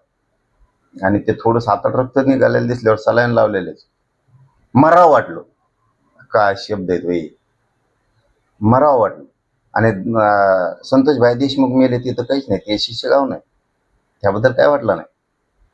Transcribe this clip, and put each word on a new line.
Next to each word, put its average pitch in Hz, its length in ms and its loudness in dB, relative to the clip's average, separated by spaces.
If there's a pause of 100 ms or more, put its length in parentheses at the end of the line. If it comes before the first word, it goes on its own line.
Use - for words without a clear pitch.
(1040)
आणि 98 140 0
ते - 140 -4
थोडं 113 260 -2 (100)
हातात 104 260 -2
रक्त 127 320 -4
निघालेलं 120 400 0
दिसल्यावर 117 320 -2
सलाईन 120 320 0
लावलेले, 104 420 -2 (1040)
मराव 160 380 6
वाटलं. 98 300 0 (880)
काय 101 260 2
शब्द 95 340 -8
आहेत 87 120 -2
बाई, 85 260 -4 (1300)
मराव 131 400 4
वाटलं. 87 240 -2 (500)
आणि, 113 140 2 (260)
अ, 101 680 0
संतोष 135 320 2
भाई 120 180 2
देशमुख 135 340 -2
मेले, 127 300 0
ते 123 140 -6
तर 123 100 -6
काहीच 135 260 -4
नाही, - 120 -4
ते 104 180 -6
शिष्यगाव 131 460 -2
नाही, 127 160 -8 (840)
त्याबद्दल 107 300 0
काय 143 140 2
वाटलं 120 300 0
नाही. 78 100 -12 (680)